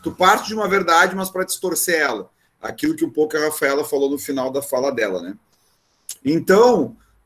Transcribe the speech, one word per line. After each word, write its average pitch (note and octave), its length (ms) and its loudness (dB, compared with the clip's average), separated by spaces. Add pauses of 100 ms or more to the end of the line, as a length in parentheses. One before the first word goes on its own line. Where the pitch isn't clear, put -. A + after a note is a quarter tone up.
Tu - 80 -8
parte F#3+ 380 2
de A3 60 -8
uma G#3+ 120 -2
verdade, F3+ 480 4
mas F#3+ 140 -6
pra F#3 160 -4
distorcer E3+ 560 -2
ela. A#2 300 -2 (300)
Aquilo D3+ 360 -4
que E3 80 -4
um C#3 60 -2
pouco D3+ 260 0
a D3+ 40 -2
Rafaela D3+ 440 -2
falou C#3 260 0
no C#3+ 80 -4
final C3+ 320 -4
da C3+ 120 -4
fala C3 280 -2
dela, G#2 300 -2
né? F2+ 140 -10 (920)
Então, F#3 720 4 (300)